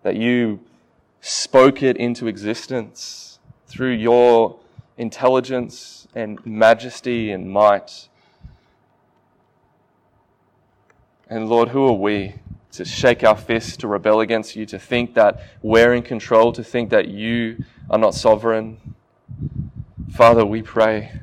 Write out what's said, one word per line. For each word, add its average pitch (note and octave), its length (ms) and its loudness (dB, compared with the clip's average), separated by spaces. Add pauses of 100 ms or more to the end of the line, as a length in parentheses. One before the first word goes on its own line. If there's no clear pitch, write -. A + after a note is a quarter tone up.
that F#2+ 100 -4
you A2+ 440 -2 (600)
spoke - 640 2
it B2+ 160 0
into A#2+ 300 -6
existence A2 1120 -10 (260)
through B2+ 260 -6
your A#2 680 4 (380)
intelligence B2+ 1160 -4
and G#2+ 320 -12
majesty A2+ 880 0
and F#2 180 -10
might. G2+ 580 0 (3250)
And A2 220 -8
Lord, A#2 200 2
who C3+ 180 0
are B2 60 4
we G2 420 -4 (380)
to F2+ 120 -12
shake - 380 0
our G#2+ 120 6
fists, - 420 -6
to A#2 100 -10
rebel G#2 320 0
against A2 360 -4
you, G#2+ 120 -12
to G2+ 100 -14
think A#2+ 380 -6
that G#2 260 2 (220)
we're A#2 320 4
in A#2+ 80 -4
control, A#2 500 0
to A#2 100 -12
think A#2 280 -6
that G#2 160 2
you A2+ 560 -8 (260)
are G#2+ 80 0
not G#2+ 160 2
sovereign? A2 640 0 (1300)
Father, A#2 340 6
we G#2+ 160 -6
pray A2 600 -2